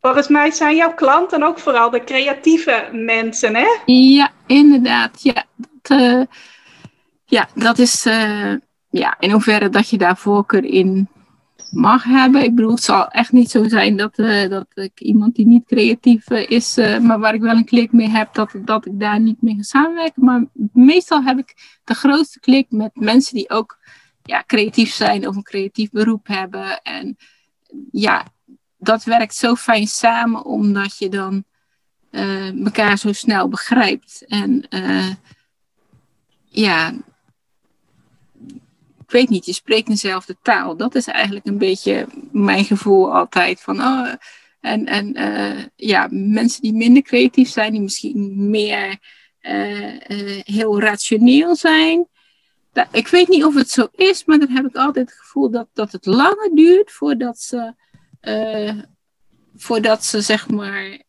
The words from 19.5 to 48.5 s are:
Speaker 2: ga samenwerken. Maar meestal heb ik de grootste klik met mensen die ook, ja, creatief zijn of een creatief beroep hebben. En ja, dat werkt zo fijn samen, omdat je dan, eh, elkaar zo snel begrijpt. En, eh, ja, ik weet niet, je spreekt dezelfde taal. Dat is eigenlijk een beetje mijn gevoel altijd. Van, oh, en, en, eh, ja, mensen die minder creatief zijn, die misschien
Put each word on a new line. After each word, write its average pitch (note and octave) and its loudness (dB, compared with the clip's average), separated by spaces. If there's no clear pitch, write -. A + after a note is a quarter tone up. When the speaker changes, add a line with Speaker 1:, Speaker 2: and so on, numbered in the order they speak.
Speaker 2:
ga G#3 -8
samenwerken. D#4+ -2
Maar B3 2
meestal D4 4
heb B3+ 0
ik - -14
de - -4
grootste C#4+ 0
klik C4+ 2
met A3 -4
mensen A#3+ 0
die G3+ -6
ook, A3 -6
ja, - -6
creatief A3 0
zijn G3+ -2
of G3 -6
een G3+ -8
creatief G3+ -8
beroep A3 -2
hebben. F#3+ -8
En - -12
ja, - -4
dat G#3+ -2
werkt A3+ -2
zo A#3+ -2
fijn A3 -2
samen, A#3 -2
omdat G3+ -4
je G3 -6
dan, G3 -6
eh, G3 -8
elkaar G3+ 0
zo G#3 -4
snel G3+ -2
begrijpt. - -4
En, G#3 -4
eh, F#3+ -4
ja, E3 -2
ik - -18
weet B3 4
niet, F#3+ -2
je F3+ -8
spreekt A3 -4
dezelfde F#3+ -6
taal. F#3 -2
Dat G#3 -6
is B3 -2
eigenlijk G3+ -6
een G3+ -6
beetje G3 -2
mijn G3+ 2
gevoel G3 2
altijd. F3+ -2
Van, F#3+ -8
oh, B3+ -2
en, A3 -6
en, G3+ -6
eh, G2+ -6
ja, F#3+ -2
mensen G#3+ -2
die A3 -2
minder A#3+ 6
creatief B3+ 2
zijn, A3 -4
die G#3+ -4
misschien G3+ -6